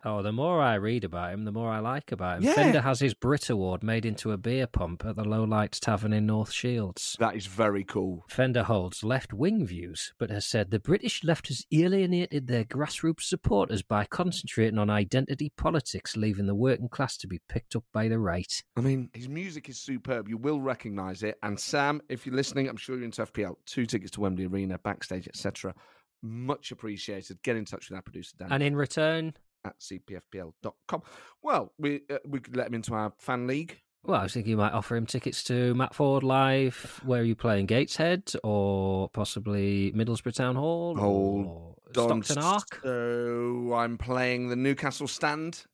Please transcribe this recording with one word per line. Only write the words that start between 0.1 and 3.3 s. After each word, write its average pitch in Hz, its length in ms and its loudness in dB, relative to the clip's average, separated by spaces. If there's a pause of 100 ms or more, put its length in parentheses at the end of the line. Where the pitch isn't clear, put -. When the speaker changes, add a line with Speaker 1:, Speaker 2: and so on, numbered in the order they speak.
Speaker 1:
the 104 80 0
more 156 320 2
I 123 140 4
read 110 260 0
about 87 320 -4
him, 107 100 -6
the 107 60 -4
more 113 220 -2
I 110 80 -2
like 127 320 -4
about 90 260 -2
him. 196 60 0
Speaker 2:
Yeah. 285 80 4
Speaker 1:
Fender 254 300 6
has 131 180 2
his 135 120 4
Brit 139 380 0